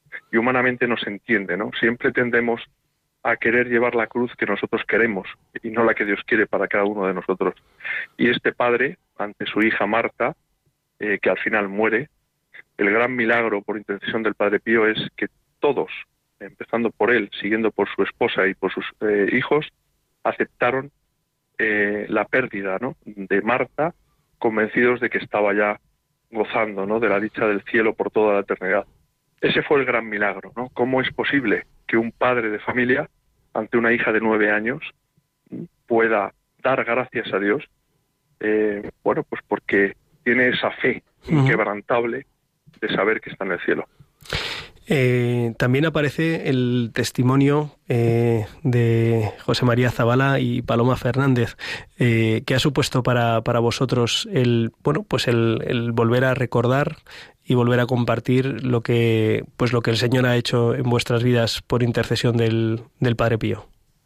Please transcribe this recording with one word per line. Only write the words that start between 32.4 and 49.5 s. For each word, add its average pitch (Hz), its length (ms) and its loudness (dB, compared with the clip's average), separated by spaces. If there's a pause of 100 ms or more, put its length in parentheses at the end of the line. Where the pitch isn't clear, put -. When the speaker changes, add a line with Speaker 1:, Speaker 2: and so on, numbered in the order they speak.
Speaker 1:
de 104 80 -4
familia, 127 500 -2 (460)
ante 110 240 -2
una 117 140 2
hija 113 200 0
de 107 80 0
nueve 107 300 2
años, 110 320 -2 (1040)
pueda 113 460 2 (300)
dar 127 220 0
gracias 120 480 -4
a 98 60 0
Dios? 101 240 0 (800)
Eh, 107 500 0 (140)
bueno, 143 240 0
pues - 180 -8
porque 101 480 0 (300)
tiene 123 240 2
esa 120 240 0
fe - 300 -4 (220)
Speaker 2:
Ujú. 160 140 2
Speaker 1:
inquebrantable 120 880 0 (540)
de 107 80 -4
saber 107 320 0
que 90 100 -14
está - 140 -10
en 95 80 -4
el 87 80 -4
cielo. 85 260 -2 (1040)
Speaker 2:
Eh, 120 720 2
también 131 260 2
aparece 160 640 -2
el 123 460 0
testimonio, 139 800 2 (160)
eh, 117 580 2 (160)
de 117 680 2 (100)
José 131 220 -2